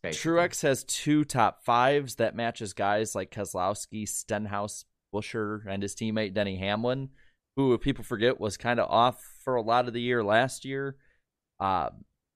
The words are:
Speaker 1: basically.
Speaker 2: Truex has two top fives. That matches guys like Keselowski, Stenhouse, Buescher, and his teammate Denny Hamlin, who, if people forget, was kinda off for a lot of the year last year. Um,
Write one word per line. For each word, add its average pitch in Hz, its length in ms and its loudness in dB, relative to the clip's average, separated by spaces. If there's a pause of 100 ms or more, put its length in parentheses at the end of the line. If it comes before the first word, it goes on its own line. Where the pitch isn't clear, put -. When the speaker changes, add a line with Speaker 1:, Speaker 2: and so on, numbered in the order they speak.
Speaker 1:
basically. 156 300 -2
Speaker 2:
Truex 170 320 2
has 135 220 2
two 151 380 2
top 117 400 2
fives. 127 520 2
That 113 200 0
matches 117 380 -4
guys 104 400 0
like 95 160 -4
Keselowski, 101 800 -4
Stenhouse, 104 800 -6 (280)
Buescher, 107 540 -4
and 98 160 -4
his 98 120 -6
teammate 110 380 -2
Denny 98 240 0
Hamlin, 120 520 -2 (460)
who, 135 200 4
if 110 60 -2
people 131 220 -2
forget, 117 360 2
was 104 180 -4
kinda 117 300 0
off 117 360 4 (200)
for 131 120 -2
a 120 60 2
lot 120 260 2
of 117 60 -8
the 120 80 -4
year 120 220 0
last 113 420 2
year. 135 300 -6 (640)
Um, 92 460 -2 (300)